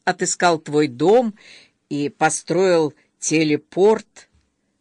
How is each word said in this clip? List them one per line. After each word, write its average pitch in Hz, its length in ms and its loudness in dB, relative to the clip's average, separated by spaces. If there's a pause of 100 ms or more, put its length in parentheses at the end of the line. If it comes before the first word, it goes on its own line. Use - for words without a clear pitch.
отыскал 180 540 -2
твой 151 300 -2
дом 196 460 2 (540)
и 143 200 -6
построил 165 840 -2 (240)
телепорт 160 1080 -2 (520)